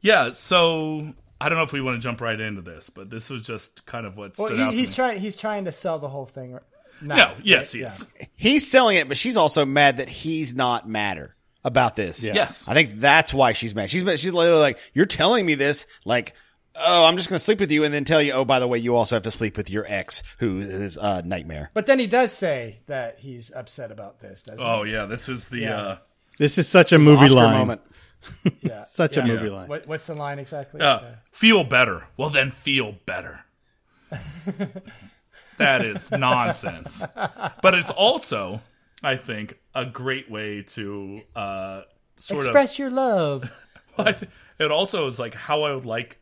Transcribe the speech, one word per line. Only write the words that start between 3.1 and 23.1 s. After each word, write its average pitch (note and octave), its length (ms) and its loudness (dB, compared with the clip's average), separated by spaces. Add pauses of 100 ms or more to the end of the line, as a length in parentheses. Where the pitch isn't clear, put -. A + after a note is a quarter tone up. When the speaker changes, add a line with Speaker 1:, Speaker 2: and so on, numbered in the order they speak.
Speaker 1:
was B2 160 -12
just - 400 -14
kind A#2 200 -12
of G2 120 -14
what G2+ 200 -14
Speaker 2:
Well, G#3 100 -4
Speaker 1:
stood A3 100 -4
Speaker 2:
he, B3+ 60 0
Speaker 1:
out C4 80 0
to A3+ 40 -4
Speaker 2:
he's A#3+ 140 -2
Speaker 1:
me. - 60 -12
Speaker 2:
trying, A#3+ 240 -2
he's G3+ 180 -8
trying G#3 280 -6
to F3 60 -6
sell D#3+ 280 -6
the C#3+ 100 -10
whole C3+ 160 -12
thing B2+ 300 -16
r-, - 80 -18 (380)
now, D3 140 -4
Speaker 1:
No, - 180 6 (100)
yes, F#3 300 2
Speaker 2:
right? A#2 80 -8
Speaker 1:
he - 60 -8
is. G2 180 -14 (140)
Speaker 2:
Yeah. - 60 -16 (100)
Speaker 3:
He's C4 340 4
selling A#3+ 280 6
it, D3 100 0
but C3+ 100 -4
she's A3+ 200 -2
also D#3 280 4
mad C#3 320 4
that B2+ 120 -6
he's D#3 460 -6
not B2 340 -2
madder G2+ 460 -6 (280)
about B2 320 2
this. F#2+ 280 -4
Speaker 4:
Yeah. G#2+ 100 -4
Speaker 1:
Yes. - 340 -2
Speaker 3:
I G#2 60 -4
think B2 260 0
that's C#3+ 340 4
why C3 200 4
she's A2 220 -6
mad. G2+ 140 -4
She's F3+ 140 -2
mad, F3 160 -2
she's E3+ 140 -4
literally E3+ 280 4
like, C#3 180 2 (140)
"You're D#3 120 4
telling G3 400 2
me D#3+ 100 2
this, C#3+ 300 -2 (200)
like, A#2 280 -2 (420)
oh, E3 300 6
I'm E3+ 120 6
just F3 120 -4
gonna F#3 100 -2
sleep G#3+ 200 0
with F3+ 120 0
you D3+ 120 2
and D3 100 0
then D3 120 -2
tell D#3 160 4
you, C#3+ 120 0
oh, C3 120 2
by C3 140 4
the B2 80 0
way, B2 120 0
you A#2+ 160 0
also A#2 200 2
have G#2 80 0
to A2 80 -4
sleep G#2+ 260 -4
with G#2+ 120 -6
your G2+ 180 -6
ex, - 360 -4 (160)
who F#2+ 220 -2
is G2 380 -8
a F#2+ 220 -2
nightmare." E2 540 -8
Speaker 2:
But G#3+ 100 -4
then C4+ 140 2
he A#3+ 80 -2
does A#3+ 240 2
say A#2+ 560 -6
that B2 320 -8